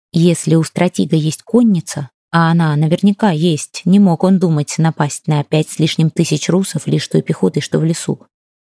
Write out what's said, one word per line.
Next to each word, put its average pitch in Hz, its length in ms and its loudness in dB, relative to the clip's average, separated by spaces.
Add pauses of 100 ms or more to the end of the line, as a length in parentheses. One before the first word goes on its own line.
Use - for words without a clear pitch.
(120)
Если 165 440 2
у 160 80 2
стратега 175 520 -2
есть 156 260 -2
конница, 190 680 0 (220)
а 165 200 2
она 165 240 2
наверняка 180 560 2
есть, 156 540 -2
не 190 140 4
мог 180 240 2
он 185 160 4
думать 160 380 -2
напасть 160 500 -2
на 147 160 0
пять 156 260 -2
с - 100 -16
лишним 160 300 0
тысяч - 400 -2
русов 185 360 -2
лишь 156 220 -2
той 156 140 0
пехотой, - 400 -2
что - 180 -4
в 151 40 -2
лесу, 160 380 -4 (460)